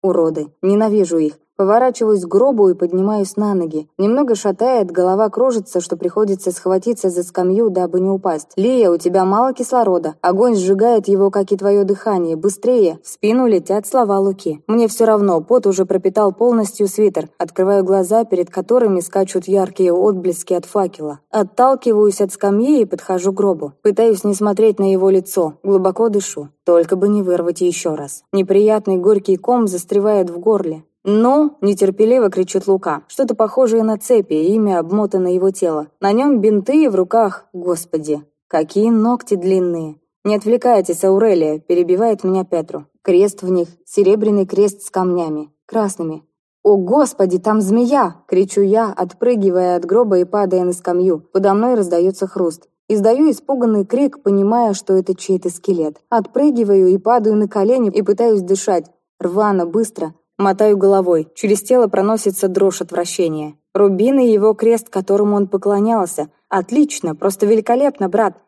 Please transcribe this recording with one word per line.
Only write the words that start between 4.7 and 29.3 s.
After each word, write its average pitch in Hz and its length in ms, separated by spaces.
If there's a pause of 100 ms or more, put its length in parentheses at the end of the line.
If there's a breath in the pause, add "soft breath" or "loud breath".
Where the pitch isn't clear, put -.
голова 185 380
кружится, 226 500
что - 160
приходится 190 560
схватиться 190 580
за 175 140
скамью, 185 460
дабы 180 320
не 190 80
упасть. 190 480
«Лия, 226 340
у 170 60
тебя 180 260
мало 226 300
кислорода. 190 680
Огонь 208 360
сжигает 196 520
его, 196 240
как 196 220
и 196 40
твое 202 280
дыхание. 190 500
Быстрее!» 196 680
В - 60
спину 240 400
летят 202 400
слова 202 320
Луки. 190 480
Мне 226 220
все 226 160
равно, 202 340
пот 233 260
уже 190 200
пропитал 190 480
полностью 220 560
свитер. 190 480
Открываю 190 480
глаза, 196 400
перед 180 240
которыми 196 500
скачут 185 480
яркие 185 460
отблески 180 600
от 170 120
факела. 165 540 (100)
Отталкиваюсь 214 880
от 196 140
скамьи 226 480
и 208 40
подхожу 185 460
к 190 40
гробу. 175 360 (100)
Пытаюсь 208 440
не 208 80
смотреть 208 440
на 196 140
его 190 180
лицо. 185 440 (100)
Глубоко 196 460
дышу. 190 400 (160)
Только 170 320
бы 196 100
не 208 160
вырвать 175 380
еще 175 340
раз. 147 280 (100)
Неприятный 196 640
горький 196 400